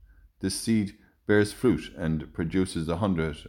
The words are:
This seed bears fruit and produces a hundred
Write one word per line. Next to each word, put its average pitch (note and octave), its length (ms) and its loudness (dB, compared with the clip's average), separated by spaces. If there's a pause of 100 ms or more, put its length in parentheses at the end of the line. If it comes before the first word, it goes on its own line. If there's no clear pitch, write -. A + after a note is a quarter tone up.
(420)
This F#2+ 120 -2
seed G#2+ 420 -2 (300)
bears G#2 280 4
fruit - 440 2
and D#2 340 -4
produces F2 560 -2
a E2 100 -2
hundred E2 400 -2 (120)